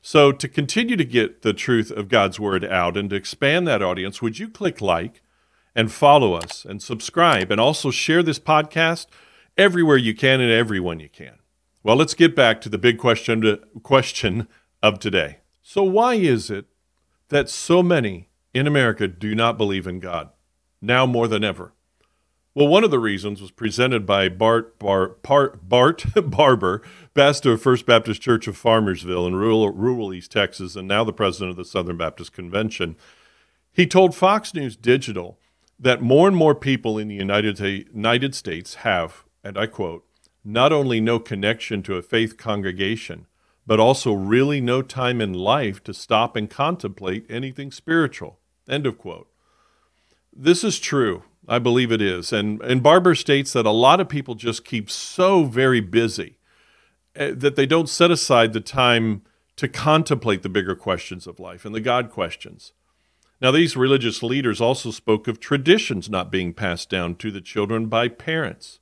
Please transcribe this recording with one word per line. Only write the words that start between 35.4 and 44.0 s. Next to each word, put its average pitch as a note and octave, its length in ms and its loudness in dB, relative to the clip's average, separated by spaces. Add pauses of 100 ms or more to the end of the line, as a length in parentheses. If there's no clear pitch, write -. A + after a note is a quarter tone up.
that B2+ 240 0
more C#3 260 4
and G3 80 2
more D#3 200 4
people A#2 420 -4
in G#2+ 120 -8
the G2+ 60 -10
United, G2+ 440 -2
United G#2+ 760 -2
States F2 420 -12
have, F2+ 480 -4 (200)
and G2+ 120 -14
I G#2+ 120 -2
quote, F2 360 -10 (400)
"not A#2+ 300 2
only C3 260 0
no A#2 200 0
connection G#2 640 -6
to F#2+ 140 -6
a F2 40 -6
faith A2+ 360 -4
congregation, G2 880 -6 (400)
but A2 120 4
also B2 340 4